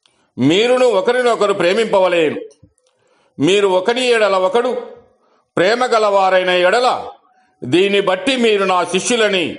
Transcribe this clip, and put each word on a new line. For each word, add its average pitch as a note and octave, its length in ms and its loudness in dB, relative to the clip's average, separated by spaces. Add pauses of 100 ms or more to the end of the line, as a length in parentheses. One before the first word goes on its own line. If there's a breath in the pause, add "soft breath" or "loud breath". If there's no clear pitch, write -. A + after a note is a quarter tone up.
(380)
మీరును A3 480 2
ఒకరినొకరు A3 680 0
ప్రేమింపవలేను. F3+ 880 0 (1000)
మీరు G3 280 2
ఒకని G#3 400 0
ఎడల G#3+ 280 2
ఒకడు G#3+ 460 -2 (760)
ప్రేమ A3 280 0
గలవారైన G3 640 2
ఎడల F#3 560 0 (580 soft breath)
దీన్ని F#3+ 380 2
బట్టి - 340 -2
మీరు A3 280 0
నా F3+ 200 0
శిష్యులని F#3 760 -2